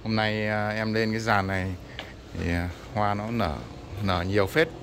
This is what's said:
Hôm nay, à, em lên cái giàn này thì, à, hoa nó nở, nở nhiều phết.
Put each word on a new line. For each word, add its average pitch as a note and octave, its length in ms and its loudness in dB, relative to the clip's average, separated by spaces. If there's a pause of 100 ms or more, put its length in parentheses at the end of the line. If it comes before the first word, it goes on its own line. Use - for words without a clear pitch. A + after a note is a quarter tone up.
Hôm A2 120 0
nay, G#2+ 320 2
à, G#2+ 220 0
em A2 240 0
lên A2 180 2
cái A2 80 0
giàn G#2+ 280 4
này F#2+ 260 0 (600)
thì, F2 160 -2
à, F2 200 0 (240)
hoa G#2 200 2
nó G#2+ 180 -4
nở, F#2 260 0 (460)
nở F2+ 240 2
nhiều G2 200 4
phết. D#3+ 200 4 (160)